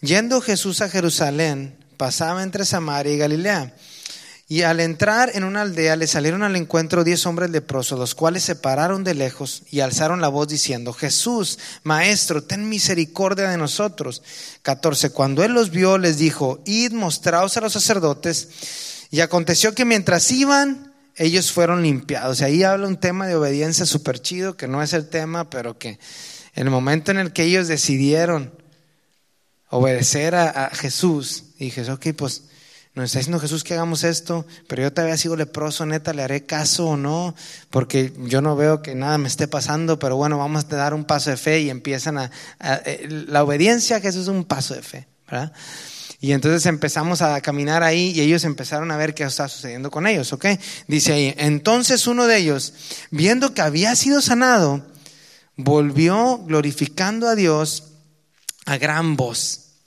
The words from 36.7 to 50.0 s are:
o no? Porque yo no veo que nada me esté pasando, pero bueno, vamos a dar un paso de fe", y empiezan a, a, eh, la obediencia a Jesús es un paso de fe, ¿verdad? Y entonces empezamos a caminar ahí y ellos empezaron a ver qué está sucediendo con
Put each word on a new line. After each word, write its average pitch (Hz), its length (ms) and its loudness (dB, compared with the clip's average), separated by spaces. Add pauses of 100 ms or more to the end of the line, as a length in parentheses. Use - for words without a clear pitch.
o 151 100 0
no? 156 380 -2 (340)
Porque 131 420 0 (140)
yo 127 160 2
no 151 140 2
veo 151 260 4
que 135 140 -10
nada 143 220 0
me 143 100 0
esté 143 200 -2
pasando, 156 520 -2
pero 131 160 0
bueno, 147 220 0
vamos 151 280 -2
a 151 100 -8
dar 143 180 0
un 151 120 -4
paso 147 240 0
de 131 80 -2
fe", 156 220 2
y 147 100 0
empiezan 135 480 -6
a, 127 140 -6 (280)
a, 135 160 -2 (100)
eh, 143 220 -8 (200)
la 147 160 4
obediencia 214 540 2
a 202 40 -2
Jesús 185 220 -2
es 180 60 -4
un 190 160 -2
paso 135 280 -4
de 127 80 -10
fe, - 260 -16 (220)
¿verdad? 147 240 -8 (680)
Y 139 120 0
entonces 151 320 2
empezamos 160 560 0
a 147 180 2
caminar 147 420 0
ahí 170 280 4
y 165 100 -2
ellos 156 240 4
empezaron 151 480 -4
a 151 60 -4
ver 156 160 -2
qué 151 100 -6
está 139 240 -4
sucediendo 131 420 -10
con 151 160 -2